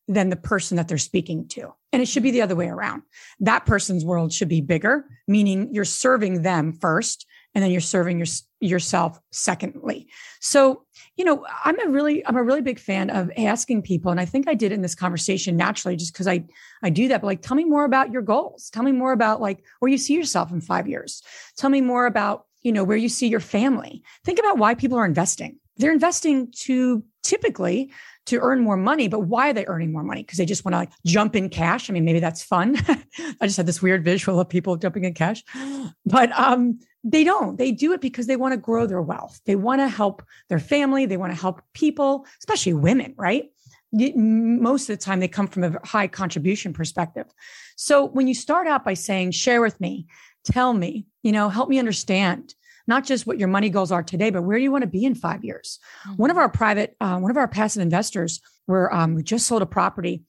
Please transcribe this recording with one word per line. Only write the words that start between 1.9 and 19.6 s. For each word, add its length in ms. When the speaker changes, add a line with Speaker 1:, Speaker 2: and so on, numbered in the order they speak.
Speaker 1:
And 80
it 60
should 160
be 80
the 100
other 140
way 120
around. 360
That 280
person's 360
world 300
should 160
be 120
bigger, 440
meaning 440
you're 140
serving 560
them 320
first, 540
and 100
then 60
you're 100
serving 380
your, 80
yourself 600
secondly. 760
So, 460
you 100
know, 200
I'm 160
a 120
really, 340
I'm 100
a 80
really 200
big 160
fan 320
of 260
asking 460
people, 260
and 100
I 60
think 220
I 80
did 160
in 100
this 140
conversation 600
naturally 400
just 200
'cause 120
I, 180
I 80
do 180
that, 140
but, 60
like, 160
"Tell 140
me 80
more 200
about 260
your 120
goals. 480
Tell 120
me 80
more 200
about, 300
like, 220